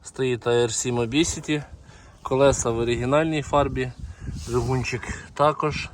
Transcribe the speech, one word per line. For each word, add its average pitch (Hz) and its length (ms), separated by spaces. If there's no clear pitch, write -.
Стоїть 127 440
А 120 40
Р 120 200
С 123 200
Mobicity, 143 720
колеса 135 480
в 113 80
оригінальній 131 640
фарбі, 131 500
двигунчик 120 540
також. 147 600